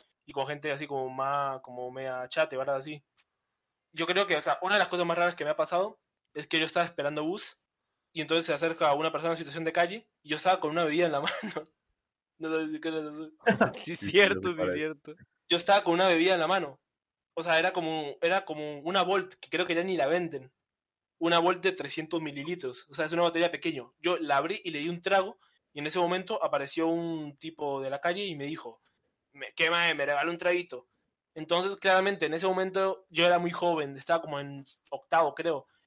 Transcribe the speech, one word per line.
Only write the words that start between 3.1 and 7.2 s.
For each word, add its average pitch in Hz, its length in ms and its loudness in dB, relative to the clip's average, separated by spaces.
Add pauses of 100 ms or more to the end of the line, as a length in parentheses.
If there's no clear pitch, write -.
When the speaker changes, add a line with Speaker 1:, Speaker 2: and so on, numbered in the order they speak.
Speaker 1:
Yo 165 140 -2
creo 185 200 2
que, 170 100 2
o 151 60 0
sea, 156 200 0
una 190 120 2
de 208 60 4
las 175 80 4
cosas 175 180 0
más 165 120 0
raras 175 180 4
que 156 80 -4
me 151 60 0
ha 151 60 0
pasado 180 440 0 (340)
es 147 140 -10
que 160 100 2
yo 160 80 4
estaba 170 200 0
esperando 151 380 -4